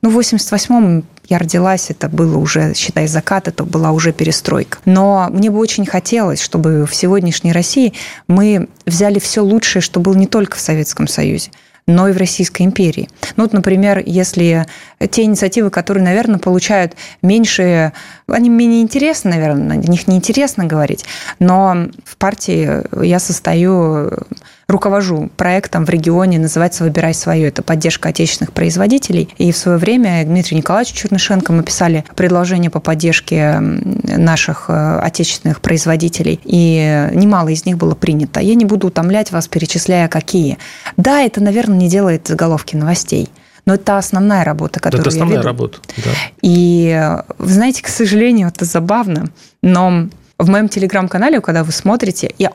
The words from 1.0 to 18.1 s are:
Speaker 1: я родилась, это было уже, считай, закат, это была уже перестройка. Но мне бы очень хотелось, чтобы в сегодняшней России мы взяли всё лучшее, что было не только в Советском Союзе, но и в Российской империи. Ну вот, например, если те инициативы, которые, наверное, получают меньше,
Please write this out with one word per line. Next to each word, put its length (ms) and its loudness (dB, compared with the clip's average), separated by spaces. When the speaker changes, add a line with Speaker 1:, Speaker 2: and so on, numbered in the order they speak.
Speaker 1:
я 100 0
родилась, 540 0
это 160 -8
было 300 0
уже, 380 0
считай, 320 -4
закат, 420 -2
это 160 -6
была 260 0
уже 220 0
перестройка. 720 -4
Но 460 4
мне 180 0
бы 100 0
очень 260 -2
хотелось, 560 -2
чтобы 440 0
в 100 -6
сегодняшней 560 0
России 400 0
мы 400 2
взяли 340 0
всё 240 -2
лучшее, 380 2
что 180 -4
было 160 2
не 120 4
только 280 -2
в 60 -8
Советском 460 -2
Союзе, 440 -4
но 200 4
и 60 4
в 40 0
Российской 460 -2
империи. 460 0
Ну 80 0
вот, 100 0
например, 520 2
если 600 0
те 140 0
инициативы, 480 0
которые, 320 -2
наверное, 340 2
получают 560 0
меньше, 720 2